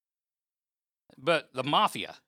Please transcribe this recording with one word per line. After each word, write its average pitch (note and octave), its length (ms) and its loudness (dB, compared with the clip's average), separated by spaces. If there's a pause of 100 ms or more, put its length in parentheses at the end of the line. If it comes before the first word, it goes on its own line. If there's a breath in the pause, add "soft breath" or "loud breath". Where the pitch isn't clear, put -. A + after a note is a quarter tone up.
(1160)
But D3 360 0
the B2+ 100 -6
mafia. C#3+ 520 0 (120)